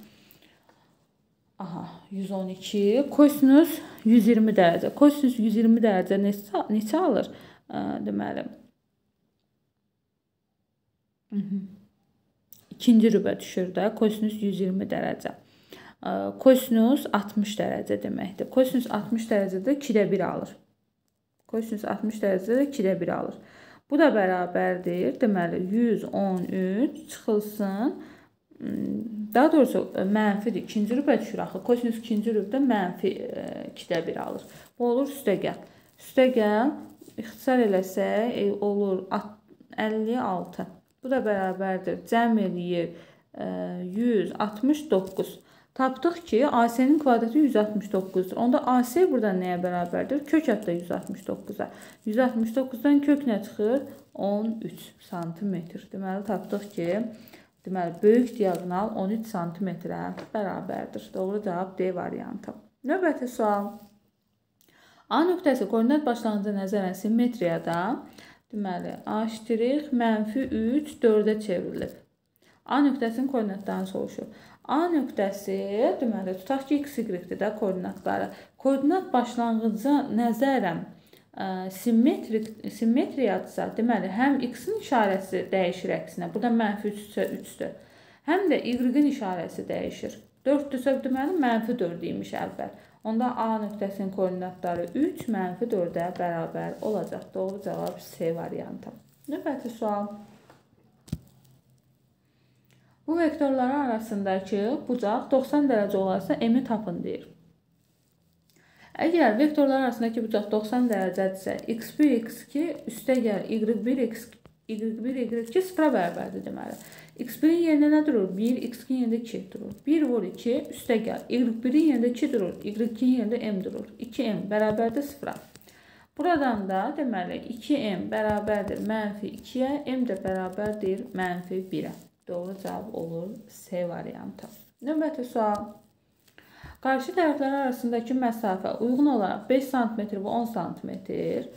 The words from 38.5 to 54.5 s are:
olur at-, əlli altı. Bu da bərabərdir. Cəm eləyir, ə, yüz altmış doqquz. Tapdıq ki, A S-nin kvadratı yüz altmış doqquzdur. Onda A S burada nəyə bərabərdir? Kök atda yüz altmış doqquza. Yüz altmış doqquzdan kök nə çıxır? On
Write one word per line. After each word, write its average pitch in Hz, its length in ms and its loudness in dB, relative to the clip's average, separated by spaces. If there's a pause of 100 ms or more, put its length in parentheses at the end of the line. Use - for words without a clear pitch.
olur 202 460 0
at-, - 260 -6 (400)
əlli 220 400 -2
altı. 180 540 -4 (320)
Bu 254 80 -8
da 262 140 2
bərabərdir. 185 840 -2
Cəm 233 320 4
eləyir, 175 540 -2 (400)
ə, - 160 -6 (400)
yüz 220 480 2
altmış 254 520 0
doqquz. - 500 0 (340)
Tapdıq 262 420 0 (100)
ki, 233 200 4
A 233 220 4
S-nin 262 300 4
kvadratı 233 400 4
yüz 277 180 6
altmış 208 360 0
doqquzdur. 190 440 -2
Onda 240 300 4
A 247 180 4
S 349 260 4
burada 214 220 2
nəyə 180 300 0
bərabərdir? 180 640 -2
Kök 311 220 2
atda 208 240 0
yüz 175 180 -6
altmış 190 360 -6
doqquza. 196 440 -8 (340)
Yüz 214 140 -2
altmış 233 380 0
doqquzdan 277 440 2
kök 285 240 2
nə 220 200 0
çıxır? 240 400 -2 (300)
On 208 360 -2 (140)